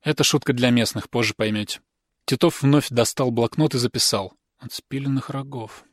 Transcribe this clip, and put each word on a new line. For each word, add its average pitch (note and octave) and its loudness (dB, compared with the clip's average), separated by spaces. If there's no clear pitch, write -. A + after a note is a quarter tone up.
"Это D3+ 0
шутка C#3+ 2
для B2 2
местных, A#2 0
позже A2+ 0
поймете". G#2+ -4
Титов - 0
вновь C#3 4
достал B2 0
блокнот A#2 0
и - 0
записал: A#2 -2
"От - -16
спиленных C3+ -4
рогов". C3+ -10